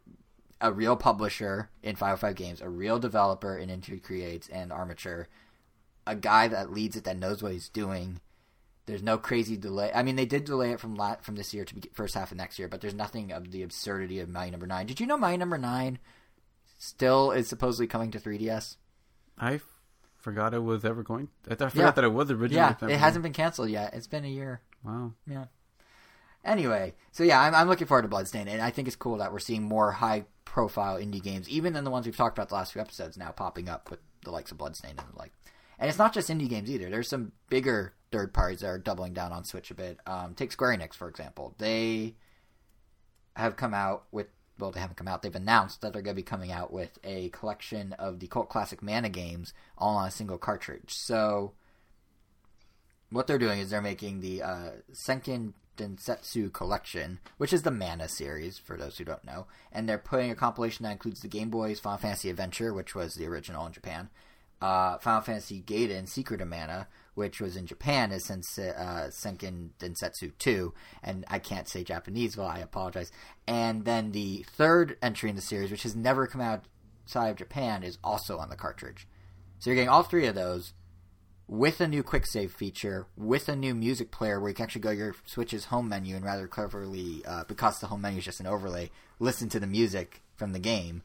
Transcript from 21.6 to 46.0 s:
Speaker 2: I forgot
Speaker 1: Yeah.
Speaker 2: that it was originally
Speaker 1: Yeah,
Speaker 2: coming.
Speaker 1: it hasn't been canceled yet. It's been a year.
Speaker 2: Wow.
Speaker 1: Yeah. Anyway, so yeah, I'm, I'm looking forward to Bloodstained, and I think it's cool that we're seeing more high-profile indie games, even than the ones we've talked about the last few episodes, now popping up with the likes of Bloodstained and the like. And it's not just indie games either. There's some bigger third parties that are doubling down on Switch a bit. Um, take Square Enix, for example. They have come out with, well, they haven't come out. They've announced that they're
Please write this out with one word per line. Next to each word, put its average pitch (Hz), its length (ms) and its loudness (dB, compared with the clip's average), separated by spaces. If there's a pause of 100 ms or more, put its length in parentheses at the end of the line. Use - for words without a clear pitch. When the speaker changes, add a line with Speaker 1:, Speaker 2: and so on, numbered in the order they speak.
Speaker 2:
I 135 80 2
forgot 147 160 6
Speaker 1:
Yeah. 151 60 10
Speaker 2:
that 135 120 6
it 113 100 8
was 139 160 4
originally 117 260 4
Speaker 1:
Yeah, 156 180 8
Speaker 2:
coming. - 220 0
Speaker 1:
it 143 40 2
hasn't 160 240 8
been 160 100 -2
canceled 156 380 0
yet. 104 240 -2
It's 120 120 -10
been 147 180 -4
a 139 40 -6
year. 135 320 -6 (220)
Speaker 2:
Wow. 117 300 -6 (120)
Speaker 1:
Yeah. 135 200 -8 (1000)
Anyway, 117 520 2 (160)
so - 120 2
yeah, 156 160 12
I'm, 151 140 8
I'm 165 140 10
looking 180 180 6
forward 131 160 8
to 110 60 0
Bloodstained, 101 420 -2
and 110 140 0
I 120 80 2
think 131 160 -2
it's 123 100 -6
cool 117 200 -2
that 98 140 -2
we're 101 80 -6
seeing 110 220 -2
more 107 300 6
high-profile 104 1080 0
indie 101 240 -4
games, 95 260 -6
even 160 260 0
than 147 100 -2
the 139 80 -2
ones 123 160 -2
we've 110 100 -6
talked 117 180 4
about 104 140 -2
the 101 60 -2
last 92 180 -2
few 107 80 -6
episodes, 85 340 -8
now 87 160 -10
popping 87 380 -6
up - 220 -8
with - 80 -12 (240)
the - 80 -10
likes 80 200 -8
of 80 60 -16
Bloodstained 73 420 -10
and - 140 -14
the - 60 -18
like. - 140 -14 (440)
And 135 100 0
it's 156 120 0
not 214 140 8
just 196 180 0
indie 151 180 0
games 107 220 -2
either. 95 180 -4
There's 113 200 -2
some 120 220 -4 (180)
bigger 127 440 4 (180)
third 101 220 -2
parties 90 280 2
that 98 60 -4
are 92 120 -4
doubling 92 340 -4
down 87 180 -4
on 87 140 -8
Switch - 240 -10
a 92 60 -12
bit. 90 320 -10
Um, 90 260 -6
take 123 180 -4
Square 123 260 2
Enix, 85 180 -10
for 90 120 -10
example. 71 520 -12
They 113 560 0 (1200)
have 113 200 0
come 117 200 -2
out 101 360 -2
with, 104 160 -6 (320)
well, 98 120 -4
they 92 80 -8
haven't 92 180 -8
come 90 100 -10
out. 92 140 -4
They've 92 140 -8
announced 98 460 4
that 107 120 -6
they're 104 80 -4